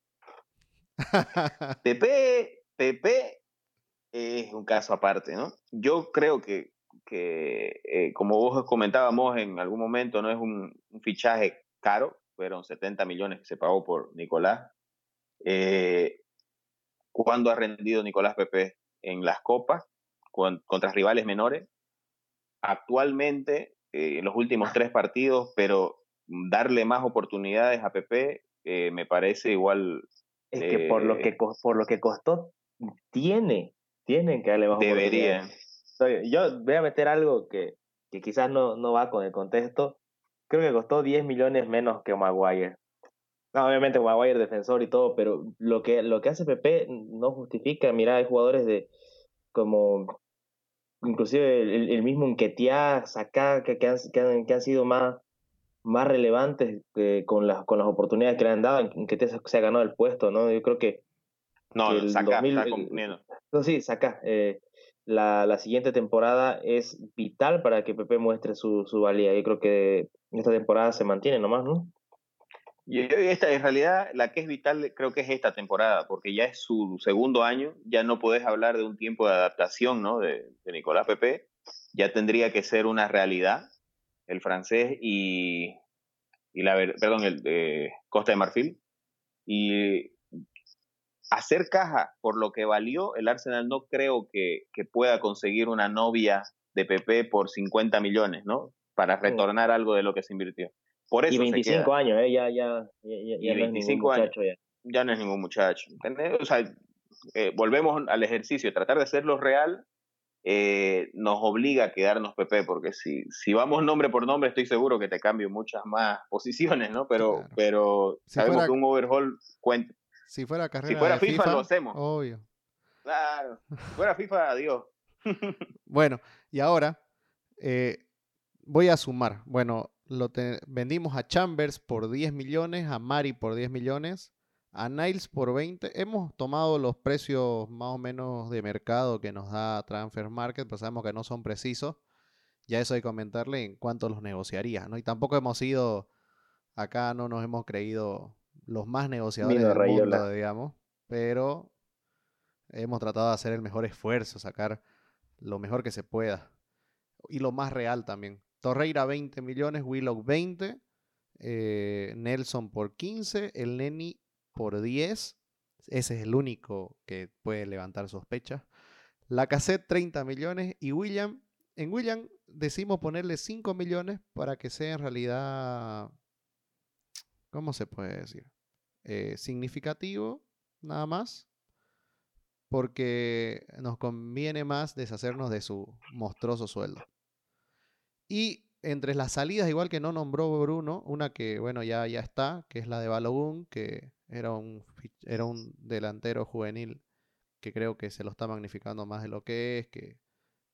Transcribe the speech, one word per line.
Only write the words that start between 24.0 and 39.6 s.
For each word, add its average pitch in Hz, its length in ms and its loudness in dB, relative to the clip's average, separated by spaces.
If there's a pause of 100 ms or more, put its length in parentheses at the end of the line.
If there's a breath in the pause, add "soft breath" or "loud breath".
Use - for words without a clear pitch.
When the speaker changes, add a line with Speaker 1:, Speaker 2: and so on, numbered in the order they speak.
Speaker 2:
en 92 60 -4
los 98 100 -2
últimos 117 380 0
tres 120 180 2
partidos, 123 640 0
pero 98 420 2 (300)
darle 107 580 2
más 123 200 2
oportunidades 110 800 0
a 98 80 -2
Pepe, 123 520 -2 (200)
eh, 87 280 -2
me 85 140 -6
parece 95 460 2
igual, 95 500 2 (500)
Speaker 3:
Es 127 100 -4
que - 280 0
por 110 140 2
lo 107 120 2
Speaker 2:
eh, - 60 -6
Speaker 3:
que - 160 0
cos-, 113 240 -2
por 113 160 2
lo 107 80 2
que 110 140 0
costó, 170 520 0 (600)
tiene, 165 640 0 (320)
tienen 143 380 2
que 104 80 0
darle 107 160 4
más 104 120 4
Speaker 2:
Debería. 104 580 4
Speaker 3:
oportunidades. - 640 -14
Oye, 117 280 2
yo 143 340 2
voy 135 120 4
a 165 60 4
meter 147 260 2
algo 147 400 2
que, 92 280 -6 (360)
que 98 100 -10
quizás 127 280 0
no, 127 260 2
no 120 160 -2
va 123 180 2
con 101 140 -2
el 95 80 -4
contexto. 120 640 -2 (520)